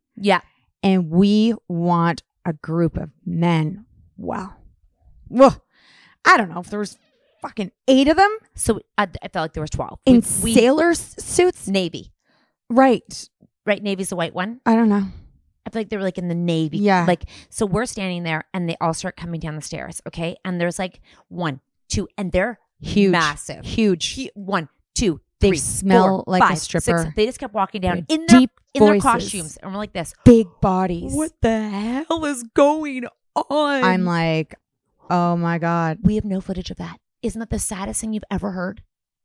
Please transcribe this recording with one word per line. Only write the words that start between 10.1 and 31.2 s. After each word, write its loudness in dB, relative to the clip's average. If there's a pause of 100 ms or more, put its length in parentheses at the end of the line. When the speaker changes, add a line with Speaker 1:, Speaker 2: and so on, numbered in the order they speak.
Speaker 1:
We, -
we 0
Speaker 2:
sailor 6
s-, -6
suits? 0
Speaker 1:
Navy. -4 (560)
Speaker 2:
Right. 2 (380)
Speaker 1:
Right, -2
Navy's -4
the -8
white -4
one. -8
Speaker 2:
I 4
don't 4
know. 2 (600)
Speaker 1:
I -12
feel -8
like -8
they -6
were, -6
like, -4
in -6
the -4
Navy. -2
Speaker 2:
Yeah. 2
Speaker 1:
Like, 0 (260)
so -4
we're -2
standing -8
there -4 (100)
and -4
they -6
all -2
start -10
coming -10
down -10
the -12
stairs, -12
okay? -8 (100)
And -4
there's, -2
like, -8 (260)
one, -6 (300)
two, -4 (120)
and -6
they're -2 (220)
Speaker 2:
Huge. 2
Speaker 1:
massive. -2
Speaker 2:
Huge. -2
Speaker 1:
Hu-, -12
one, -6 (240)
two, -2 (180)
Speaker 2:
They 4
Speaker 1:
three, 2
Speaker 2:
smell 2
Speaker 1:
four, -4
Speaker 2:
like 4
a 6
Speaker 1:
five, -2
six. -4
Speaker 2:
stripper. 0
Speaker 1:
They 2
just -4
kept -12
walking -4
down -2
Speaker 2:
They're 0
Speaker 1:
in -10
their, 10
Speaker 2:
deep 2 (240)
Speaker 1:
in 6
their 8
Speaker 2:
voices. 2
Speaker 1:
costumes. -2
And -14
we're -8
like -10
this. -8 (100)
Speaker 2:
Big 10 (160)
bodies. -2
Speaker 1:
"What -4 (100)